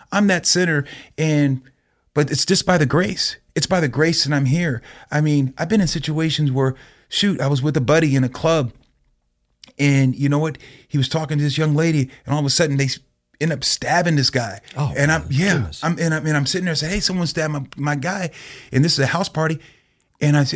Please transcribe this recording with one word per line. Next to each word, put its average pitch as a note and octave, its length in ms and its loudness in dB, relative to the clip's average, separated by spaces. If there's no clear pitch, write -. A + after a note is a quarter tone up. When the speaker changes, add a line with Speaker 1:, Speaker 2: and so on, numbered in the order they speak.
Speaker 1:
I'm G3+ 160 2
that F3 180 0
sinner. E3 380 2
And, D3 440 2
but D3 160 2
it's B2 140 -2
just F#3+ 220 0
by F#3 120 4
the D3 80 2
grace. F3+ 500 -2
It's D#3 100 0
by F#3 140 0
the D3 80 0
grace D#3 360 0
that C#3+ 100 -2
I'm C#3+ 100 0
here. D3+ 380 0
I D3 120 0
mean, C#3+ 360 2
I've D#3+ 100 -4
been G#3+ 120 2
in E3 80 2
situations D#3 640 -2
where, C3 220 0
shoot, - 320 0
I C#3 80 0
was C#3 140 0
with D3 140 0
a D3 40 2
buddy D3 340 4
in C3 80 4
a B2+ 60 0
club, D#3+ 440 -2
and C3+ 360 4
you C#3 140 0
know C#3+ 100 2
what? D#3 200 -4
He D3 100 -2
was C3 100 0
talking D#3 300 -2
to D3 60 2
this C#3 140 -2
young D#3 160 2
lady, D#3 360 2
and C3+ 100 -4
all D3+ 60 0
of C#3+ 60 0
a C3 40 0
sudden C#3+ 260 2
they C#3 80 2
s-, C3 140 -4
end D#3+ 120 0
up C#3 120 -6
stabbing E3 520 0
this B2+ 140 2
guy. A2 300 -4
Speaker 2:
Oh, C#3 200 -2
Speaker 1:
And C#3+ 140 2
I'm, D#3+ 120 0
Speaker 2:
my - 80 -14
Speaker 1:
yeah, E3+ 240 2
Speaker 2:
goodness. G2 300 -4
Speaker 1:
I'm, D#3 140 -2
and D#3+ 160 0
I'm, D#3 120 -4
and D3+ 100 0
I'm C#3 100 0
sitting F#3 200 -4
there E3 80 -2
saying, D#3 180 -4
"Hey, G#3 80 -2
someone F3+ 260 -2
stabbed D#3 260 -4
my, C#3 120 -6
my D3 200 -2
guy," F3+ 340 -6
and C3 120 4
this E3+ 100 2
is - 60 0
a C3+ 60 2
house F3 220 -2
party. D#3 300 -2
And D3 160 4
I D3 60 6
s-, C3+ 140 0